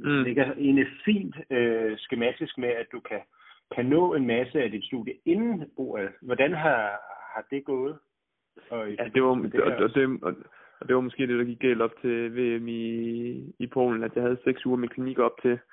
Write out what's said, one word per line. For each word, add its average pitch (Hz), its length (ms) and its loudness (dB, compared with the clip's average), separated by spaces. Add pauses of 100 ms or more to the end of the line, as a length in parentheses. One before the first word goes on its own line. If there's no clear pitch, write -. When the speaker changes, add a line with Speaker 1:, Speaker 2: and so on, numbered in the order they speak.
Speaker 1:
Mm. 143 200 2
Speaker 2:
ligger 127 300 0
egentlig 139 340 4 (180)
fint, 202 300 2 (140)
øh, 113 480 2
skematisk 120 600 -4
med, 123 120 -2
at 117 220 -2
du 120 80 -10
kan, 104 220 -8 (540)
kan 120 100 0
nå 165 280 4
en 135 140 2
masse 123 360 0
af 110 80 -2
dit 104 140 -6
studie 113 280 -6 (120)
inden 196 520 0
O 123 200 -4
L. 95 120 -4 (120)
Hvordan 127 320 2
har, 117 460 0 (360)
har 110 140 -8
det 139 160 -6
gået? 139 320 -4 (720)
Og 113 200 -6
i 104 100 -6
Speaker 1:
Ja, 117 40 -2 (100)
det 131 100 4
var, 131 60 4
Speaker 2:
forbindelse 127 120 2
med - 100 -4
det 127 100 2
Speaker 1:
og, - 100 4
Speaker 2:
her 120 60 -2
Speaker 1:
og - 60 2
Speaker 2:
også? 117 160 2
Speaker 1:
det, 131 240 2
og, 90 120 -2 (440)
og - 80 -14
det 123 80 4
var 127 60 4
måske 127 260 -2
det, 120 120 2
der 123 60 0
gik 120 140 -6
galt 123 220 4
op 113 200 -2
til 117 340 -2
V 117 260 0
M 117 60 -8
i, 117 160 -4 (760)
i 123 80 -4
Polen, 123 360 2
at 113 120 -4
jeg 120 80 0
havde 123 200 2
seks 131 220 0
uger 127 120 2
med 120 100 0
klinik 131 320 -4
op 120 220 2
til, 120 180 2 (140)